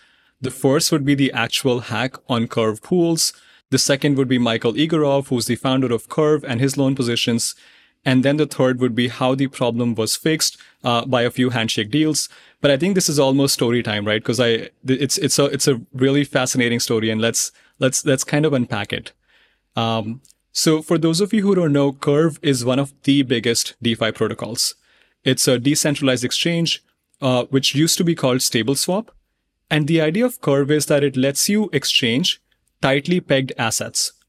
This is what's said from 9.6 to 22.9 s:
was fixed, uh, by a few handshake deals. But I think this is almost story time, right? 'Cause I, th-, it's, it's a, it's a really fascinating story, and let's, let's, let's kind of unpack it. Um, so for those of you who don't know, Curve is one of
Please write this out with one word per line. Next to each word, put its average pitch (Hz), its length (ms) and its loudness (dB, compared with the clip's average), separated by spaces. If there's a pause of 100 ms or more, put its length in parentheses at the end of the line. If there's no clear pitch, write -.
was 110 220 -2
fixed, - 420 -2 (240)
uh, 120 240 0
by 127 160 2
a 120 80 0
few 127 200 0
handshake 113 420 -2
deals. 156 360 0 (320)
But 143 120 4
I 135 40 4
think 185 200 0
this 175 120 2
is 147 120 2
almost 135 340 2
story 120 280 0
time, 107 220 -4
right? 107 180 0
'Cause 120 180 -2
I, 117 300 0 (140)
th-, 131 160 0
it's, 139 180 -2
it's 143 200 0
a, 139 60 4
it's 139 240 0
a 123 120 0 (120)
really 135 320 2
fascinating 123 560 0
story, 110 300 0
and 110 100 -2
let's, 117 320 -2 (260)
let's, 127 260 0
let's 139 200 0
kind 151 200 0
of 147 80 2
unpack 113 400 -2
it. - 200 -8 (640)
Um, 113 440 -2 (300)
so 156 320 0
for 165 160 0
those 160 220 0
of 208 120 -2
you 214 100 2
who 196 120 2
don't 170 180 2
know, 143 200 2
Curve 147 500 0
is 131 220 0
one 127 160 0
of 139 120 -4 (120)